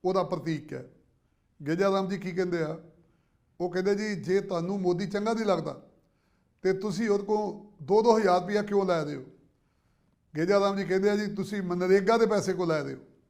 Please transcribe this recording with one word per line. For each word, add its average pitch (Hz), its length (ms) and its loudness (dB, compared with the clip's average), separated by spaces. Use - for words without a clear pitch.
ਉਹਦਾ 185 180 0
ਪ੍ਰਤੀਕ 160 500 -6
ਹੈ। 131 200 -14
ਗੇਜਾ 185 260 0
ਰਾਮ 190 160 0
ਜੀ 196 100 -4
ਕੀ 180 140 -8
ਕਹਿੰਦੇ 175 300 -2
ਆ? 160 160 -6
ਉਹ 180 100 -4
ਕਹਿੰਦੇ, 185 240 0
"ਜੀ, 202 280 -4
ਜੇ 180 180 2
ਤੁਹਾਨੂੰ 190 400 -4
ਮੋਦੀ 180 260 0
ਚੰਗਾ 208 260 -2
ਨਹੀਂ 226 120 -2
ਲੱਗਦਾ, 165 380 -2
ਤੇ 190 100 2
ਤੁਸੀਂ 202 380 -2
ਉਹਦੇ 202 140 2
ਕੋਲ 214 600 -4
ਦੋ 202 180 4
ਦੋ 226 160 6
ਹਜ਼ਾਰ 185 220 4
ਰੁਪਇਆ 202 220 -2
ਕਿਉਂ 202 240 0
ਲੈ 165 180 2
ਰਹੇ 147 100 -6
ਹੋ?" 135 100 -12
ਗੇਜਾ 185 240 2
ਰਾਮ 196 160 0
ਜੀ 196 80 -2
ਕਹਿੰਦੇ 190 260 2
ਆ, 208 60 0
"ਜੀ, 208 180 -4
ਤੁਸੀਂ 196 280 -4
ਮਨਰੇਗਾ 185 560 2
ਦੇ 226 80 4
ਪੈਸੇ 196 260 0
ਕਿਉਂ 175 140 0
ਲੈ 156 160 0
ਰਹੇ 139 120 -8
ਹੋ? 131 40 -16